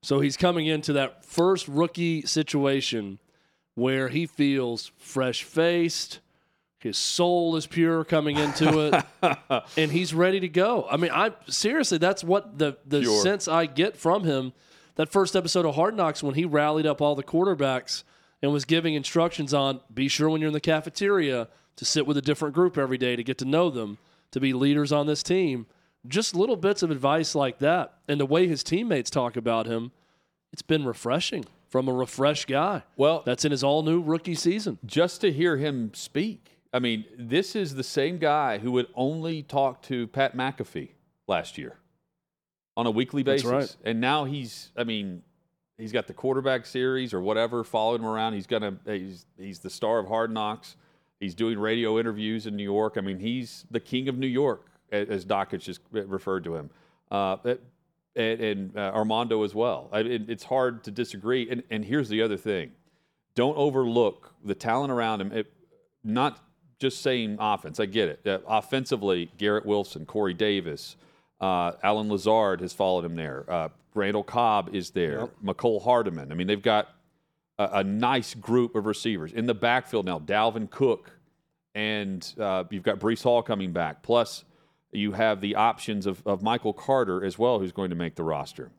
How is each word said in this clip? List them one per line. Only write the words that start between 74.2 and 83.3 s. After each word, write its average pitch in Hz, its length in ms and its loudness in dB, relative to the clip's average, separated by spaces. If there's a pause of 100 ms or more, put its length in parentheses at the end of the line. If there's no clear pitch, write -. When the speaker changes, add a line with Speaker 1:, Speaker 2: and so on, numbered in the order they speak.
Speaker 2:
Cobb 107 500 0
is 92 180 -6
there. 80 300 -2
Speaker 1:
Yep. 120 80 -6 (140)
Speaker 2:
Mecole 104 400 0
Hardman. 98 480 0
I 80 40 -8
mean, 90 120 -2
they've 101 140 0
got 107 280 2 (680)
a, 101 120 0 (100)
a 98 40 0
nice 113 500 0
group 117 420 2
of 104 100 -2
receivers. 101 480 -2
In 117 120 -2
the 120 80 2
backfield 117 520 0
now, 87 140 -4
Dalvin 107 500 0
Cook, - 420 0 (600)
and, 104 680 -4
uh, 95 300 0
you've 95 140 -8
got 98 160 0
Breece 107 240 0
Hall 120 180 4